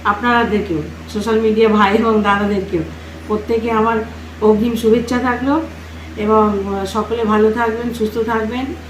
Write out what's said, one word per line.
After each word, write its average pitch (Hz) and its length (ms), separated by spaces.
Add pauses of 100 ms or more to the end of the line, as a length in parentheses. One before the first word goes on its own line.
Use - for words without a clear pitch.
আপনাদেরকেও, 208 760 (320)
সোশ্যাল 214 260
মিডিয়া 220 300
ভাই 208 260
এবং 226 260
দাদাদেরকেও 202 640 (440)
প্রত্যেকে 226 440
আমার 220 260 (440)
অগ্রিম 214 340
শুভেচ্ছা 233 440
থাকলো 254 420 (560)
এবং, 214 280 (220)
আহ, 196 180
সকলে 220 380
ভালো 214 280
থাকবেন, 233 420
সুস্থ 214 240
থাকবেন 226 480 (240)